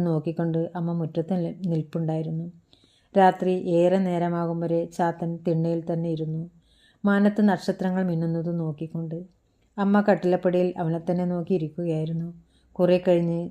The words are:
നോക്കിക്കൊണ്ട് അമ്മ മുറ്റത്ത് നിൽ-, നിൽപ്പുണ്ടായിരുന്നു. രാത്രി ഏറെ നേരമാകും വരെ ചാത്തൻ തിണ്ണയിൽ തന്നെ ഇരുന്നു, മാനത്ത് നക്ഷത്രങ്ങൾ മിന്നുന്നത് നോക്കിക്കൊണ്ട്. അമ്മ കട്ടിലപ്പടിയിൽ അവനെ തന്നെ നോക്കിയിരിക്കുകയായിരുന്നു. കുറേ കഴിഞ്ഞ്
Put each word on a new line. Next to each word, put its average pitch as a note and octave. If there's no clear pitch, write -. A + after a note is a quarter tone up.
നോക്കിക്കൊണ്ട് E3
അമ്മ E3+
മുറ്റത്ത് E3
നിൽ-, E3+
നിൽപ്പുണ്ടായിരുന്നു. D#3+
രാത്രി F#3
ഏറെ F3
നേരമാകും E3+
വരെ E3+
ചാത്തൻ E3+
തിണ്ണയിൽ E3
തന്നെ E3
ഇരുന്നു, D#3+
മാനത്ത് G3+
നക്ഷത്രങ്ങൾ F#3+
മിന്നുന്നത് E3
നോക്കിക്കൊണ്ട്. D#3+
അമ്മ G3+
കട്ടിലപ്പടിയിൽ F3+
അവനെ E3
തന്നെ F3+
നോക്കിയിരിക്കുകയായിരുന്നു. E3
കുറേ F3+
കഴിഞ്ഞ് E3+